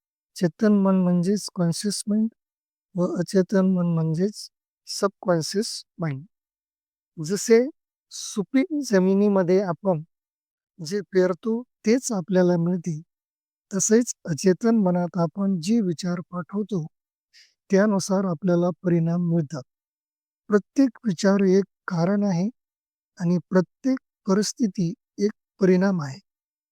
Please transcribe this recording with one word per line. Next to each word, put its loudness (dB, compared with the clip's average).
चेतन 0
मन 4
म्हणजेच 0
कॉन्शियस -2
माइंड 0
व 0
अचेतन 0
मन 0
म्हणजेच -2
सबकॉन्शियस -4
माइंड. -8
जसे 2
सुपीक -2
जमिनीमध्ये 2
आपण -2
जे -6
पेरतो 0
तेच -2
आपल्याला 2
मिळते, -2
तसेच 2
अचेतन 2
मनात 2
आपण -2
जे 0
विचार -4
पाठवतो -6
त्यानुसार 2
आपल्याला 0
परिणाम 0
मिळतात. -2
प्रत्येक 0
विचार 0
एक 4
कारण 0
आहे -2
आणि 0
प्रत्येक -2
परिस्थिती -2
एक 0
परिणाम 2
आहे. -10